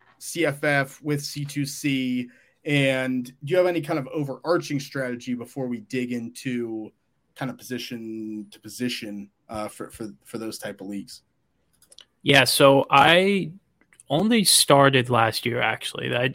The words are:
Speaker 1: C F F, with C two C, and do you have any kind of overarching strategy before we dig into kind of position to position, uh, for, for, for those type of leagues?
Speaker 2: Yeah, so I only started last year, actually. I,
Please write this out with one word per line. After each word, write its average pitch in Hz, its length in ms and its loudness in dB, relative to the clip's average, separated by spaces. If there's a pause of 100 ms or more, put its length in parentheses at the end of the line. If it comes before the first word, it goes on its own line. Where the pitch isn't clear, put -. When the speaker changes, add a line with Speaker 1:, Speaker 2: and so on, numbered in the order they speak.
(180)
Speaker 1:
C - 280 -2
F 147 180 -2
F, 139 380 0
with 147 200 -2
C 143 220 -8
two 143 220 -4
C, 131 640 -2 (340)
and 131 640 0
do - 80 -18 (100)
you 147 140 -2
have 180 80 4
any 170 160 0
kind 156 160 -4
of 131 100 -8
overarching 147 720 -4
strategy 123 540 -6
before 123 320 -8
we 120 140 -6
dig 123 320 -4
into 117 800 -6 (440)
kind 131 160 -6
of 123 80 -12
position 110 920 -10
to - 100 -20
position, 107 680 -8 (220)
uh, 107 180 -8
for, - 220 -14
for, 104 240 -14 (100)
for - 140 -12
those 110 180 -10
type 104 240 -12
of 95 60 -14
leagues? 101 360 -12 (1000)
Speaker 2:
Yeah, 139 220 6
so 139 460 6
I 170 600 4 (580)
only 208 320 2
started 135 680 6
last 113 380 2
year, 117 160 -2
actually. 113 520 -4
I, 123 200 0